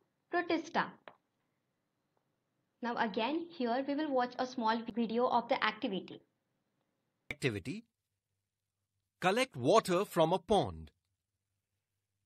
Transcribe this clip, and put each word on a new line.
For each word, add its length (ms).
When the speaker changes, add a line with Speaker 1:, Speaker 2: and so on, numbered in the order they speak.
Speaker 1:
Protista. 520
Now 160
again, 540
here 380
we 80
will 160
watch 260
a 80
small 340
video 320
of 220
the 160
activity. 560
Speaker 2:
Activity. 580
Collect 340
water 480
from 300
a 40
pond. 520